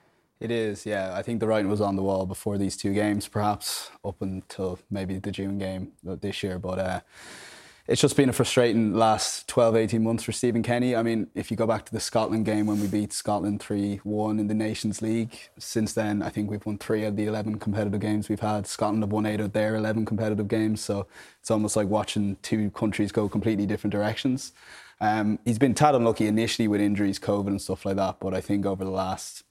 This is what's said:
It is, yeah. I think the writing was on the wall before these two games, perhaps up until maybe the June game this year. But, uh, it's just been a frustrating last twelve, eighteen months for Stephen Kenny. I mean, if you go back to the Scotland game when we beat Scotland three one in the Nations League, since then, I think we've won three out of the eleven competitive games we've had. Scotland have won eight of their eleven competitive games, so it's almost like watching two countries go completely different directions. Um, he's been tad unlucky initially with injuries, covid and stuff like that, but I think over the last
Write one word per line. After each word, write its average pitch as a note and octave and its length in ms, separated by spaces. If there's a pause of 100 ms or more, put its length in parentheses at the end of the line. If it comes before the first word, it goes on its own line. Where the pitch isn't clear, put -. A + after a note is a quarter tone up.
(400)
It A#2 100
is, A2 380
yeah. F#2+ 280
I G2+ 60
think A#2 180
the A2 60
writing G#2+ 240
was G#2 120
on G2+ 140
the F#2+ 60
wall F#2+ 240
before G2 320
these G2 180
two G2+ 200
games, G#2 320
perhaps - 640 (120)
up G2+ 200
until F#2 560 (100)
maybe F#2+ 300
the G2+ 100
June G2 300
game F#2+ 320 (120)
this F#2 380
year. F#2 160
But, F#2 220
uh, F#2 220 (880)
it's - 140
just C#3+ 160
been C#3 100
a A#2+ 60
frustrating A2+ 640
last A2 520
twelve, A2+ 280
eighteen A2+ 260
months A2+ 220
for A#2 80
Stephen A#2 320
Kenny. B2 320
I A2+ 80
mean, A2+ 320
if - 160
you G#2+ 60
go A2+ 100
back G#2+ 180
to - 60
the A2+ 80
Scotland A2 460
game G#2+ 200
when G#2 140
we G2+ 80
beat G#2 260
Scotland G#2 480
three G2+ 360
one G#2+ 420
in G#2 80
the G#2+ 80
Nations G#2+ 440
League, A2+ 380 (220)
since - 340
then, G#2 300
I - 60
think G#2 200
we've G#2 160
won G#2 140
three G#2+ 240
out G#2+ 60
of G2+ 80
the G#2+ 100
eleven G#2+ 320
competitive G#2 400
games G#2+ 280
we've G#2 120
had. G#2+ 260
Scotland G#2+ 380
have G2+ 80
won G#2+ 160
eight G#2+ 140
of G2+ 120
their G#2+ 220
eleven A2 320
competitive G#2+ 400
games, G#2+ 340
so G2+ 240 (340)
it's - 120
almost G#2+ 240
like G#2 120
watching G2+ 540
two G#2+ 300
countries G#2 400
go G#2 180
completely G#2 380
different G2+ 240
directions. G#2+ 600 (460)
Um, G#2+ 460
he's A2+ 140
been C3 160
tad D3+ 180
unlucky A#2 320
initially A2 420
with G#2 140
injuries, G2+ 380
covid G2+ 300
and G2+ 120
stuff - 240
like G2 120
that, F#2+ 220
but F#2 140
I F#2+ 80
think G2+ 240
over F#2+ 180
the F#2+ 60
last F#2+ 600